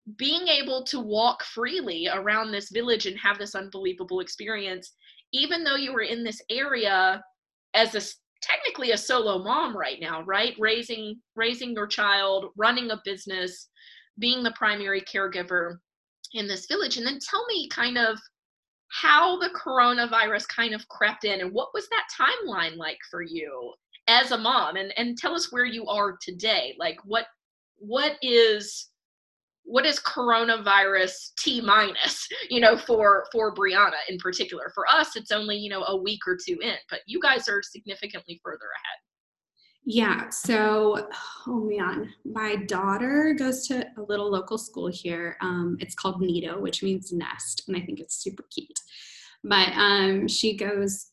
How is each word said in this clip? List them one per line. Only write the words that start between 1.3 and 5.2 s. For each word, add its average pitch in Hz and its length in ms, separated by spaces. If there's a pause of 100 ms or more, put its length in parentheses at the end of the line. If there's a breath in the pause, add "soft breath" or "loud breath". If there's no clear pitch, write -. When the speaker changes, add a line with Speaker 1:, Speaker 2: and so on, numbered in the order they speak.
Speaker 1:
freely 226 680
around 214 380
this 202 200
village 220 360
and 190 120
have 202 200
this 208 160
unbelievable 185 640
experience, 196 720 (400 soft breath)